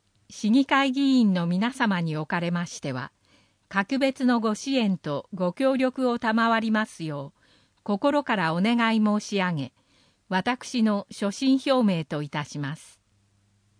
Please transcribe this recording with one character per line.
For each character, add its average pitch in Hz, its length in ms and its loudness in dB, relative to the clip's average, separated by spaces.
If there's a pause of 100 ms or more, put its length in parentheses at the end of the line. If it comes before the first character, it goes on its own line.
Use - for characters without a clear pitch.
(300)
市 - 220 -2
議 269 140 6
会 277 260 2
議 269 100 -2
員 254 320 4
の 175 140 0
皆 190 240 0
様 202 300 0
に 156 160 -2
お 156 80 -4
か 175 140 -4
れ 170 120 -2
ま 175 140 -2
し - 160 -14
て 143 100 -6
は、 127 200 -8 (560)
格 196 320 -2
別 269 260 -2
の 247 140 4
ご 214 140 0
支 269 220 -4
援 202 220 2
と 143 360 -6
ご 180 200 -2
協 269 220 0
力 254 340 0
を 240 100 -2
賜 226 400 2
り 220 120 -2
ま 214 140 2
す - 180 -12
よ 147 320 -8
う、 - 40 -20 (440)
心 285 400 2
か 233 120 -2
ら 165 180 0
お 175 80 0
願 226 340 2
い 214 80 4
申 208 160 2
し 208 200 -6
上 180 140 0
げ、 139 200 -6 (540)
私 233 560 -2
の 208 260 0
所 202 220 -4
信 269 340 2
表 262 180 4
明 180 200 2
と 147 180 -6
い 147 80 -8
た 151 140 -4
し - 160 -10
ま 147 160 -6
す。 - 240 -20 (800)